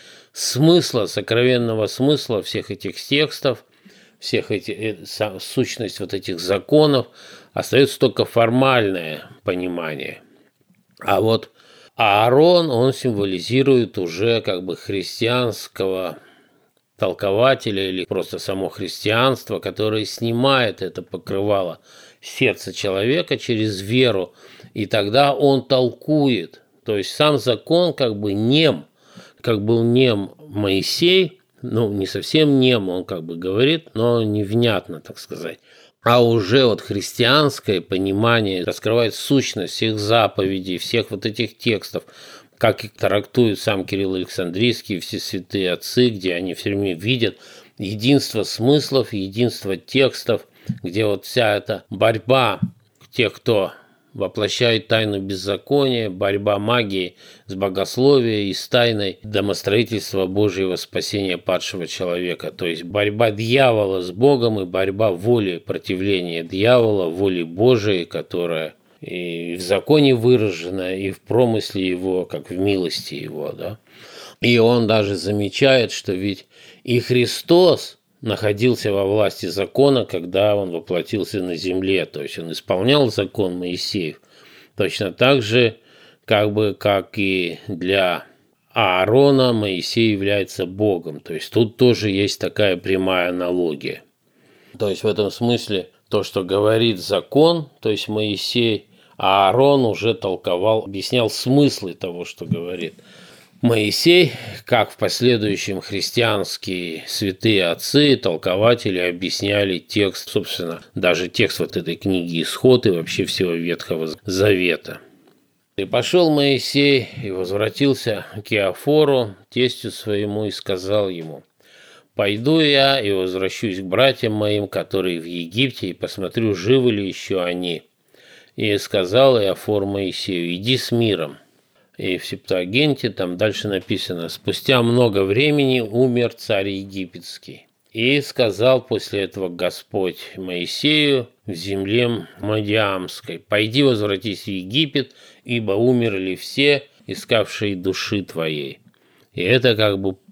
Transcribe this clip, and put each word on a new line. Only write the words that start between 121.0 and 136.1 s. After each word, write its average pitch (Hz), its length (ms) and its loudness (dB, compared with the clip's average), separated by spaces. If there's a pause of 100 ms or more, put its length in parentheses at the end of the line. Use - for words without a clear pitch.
ему: 80 340 -10 (680)
"Пойду 107 460 0
я 139 400 4
и 101 140 0
возвращусь 92 640 -2
к 98 40 -8
братьям 113 500 2
моим, 104 340 0
которые 90 520 -4
в 80 60 -10
Египте, 90 640 -4
и 87 60 -8
посмотрю, 101 600 -4
живы 120 380 2
ли 101 160 -2
ещё 92 340 -4
они". 87 420 -4 (720)
И 107 220 0
сказал 110 640 4
Иофор 98 440 0
Моисею: 92 680 -4
"Иди 120 220 0
с - 140 -8
миром". 98 460 0 (600)
И 92 200 -4
в - 80 -12
Септуагинте 104 840 -2
там 90 280 -6
дальше 104 300 -2
написано: 92 640 -4
"Спустя 120 540 0
много 117 400 4
времени 131 560 2
умер 120 540 0